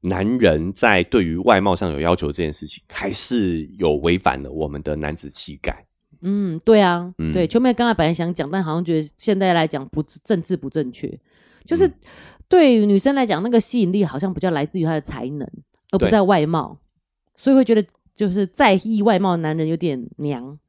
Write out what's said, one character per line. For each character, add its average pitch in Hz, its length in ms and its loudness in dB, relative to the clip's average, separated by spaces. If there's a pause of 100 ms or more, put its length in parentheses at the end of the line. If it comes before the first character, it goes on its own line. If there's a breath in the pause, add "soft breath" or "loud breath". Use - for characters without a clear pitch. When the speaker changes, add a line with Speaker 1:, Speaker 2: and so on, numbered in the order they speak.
Speaker 1:
男 92 220 -2 (120)
人 87 340 2
在 101 320 2
对 110 200 0
于 82 140 -2
外 95 220 4
貌 95 160 2
上 85 160 -4
有 71 80 -6
要 85 140 2
求 78 140 -4
这 73 60 -6
件 78 180 -4
事 78 140 -16
情， - 220 -18
还 - 240 -10
是 90 520 -2 (140)
有 80 180 2
违 85 220 0
反 67 240 -2
了 65 80 -12
我 76 160 -6
们 71 160 -10
的 76 140 -6
男 76 180 -6
子 73 160 -16
气 - 320 -16
概。 - 220 -8 (380)
Speaker 2:
嗯， 185 420 -4
对 220 160 6
啊， 175 380 0
Speaker 1:
嗯。 156 140 -2
Speaker 2:
对， 175 140 0
秋 233 120 0
妹 254 140 2
刚 240 160 0
才 220 60 2
本 156 120 2
来 165 80 0
想 170 180 -4
讲， 147 180 -6
但 190 120 -2
好 156 100 -4
像 170 120 -2
觉 160 160 0
得 151 160 -8
现 202 220 -2
在 190 140 2
来 160 140 2
讲 135 220 -6
不， 151 140 -4 (220)
政 185 180 -2
治 180 140 -4
不 135 140 -10
正 135 220 -4
确。 - 160 -12 (560 soft breath)
就 339 120 -2
是 359 100 4
Speaker 1:
嗯。 - 80 -2 (540 loud breath)
Speaker 2:
对 294 280 6
于 208 100 4
女 202 120 4
生 277 160 2
来 269 120 2
讲， 180 160 -2
那 233 60 -4
个 233 120 4
吸 240 200 -4
引 185 120 2
力 202 120 2
好 147 140 -6
像 185 140 -4
比 - 60 -8
较 185 120 -2
来 147 140 -2
自 180 140 -8
于 160 60 0
她 160 80 0
的 156 80 -2
才 127 300 -10
能， 143 180 -10 (420)
而 196 80 0
不 123 80 2
在 202 160 4
外 180 240 4
貌。 160 320 -4 (560)
Speaker 1:
对。 - 80 -20
Speaker 2:
所 269 100 4
以 262 40 6
会 262 80 6
觉 226 100 4
得 214 100 2 (300)
就 208 140 -2
是 190 180 0
在 214 280 2 (100)
意 214 180 -2
外 202 160 4
貌 190 140 2
的 170 60 0
男 156 180 -2
人 160 100 -2
有 160 100 -2
点 143 280 -4 (140)
娘。 143 380 -8 (120)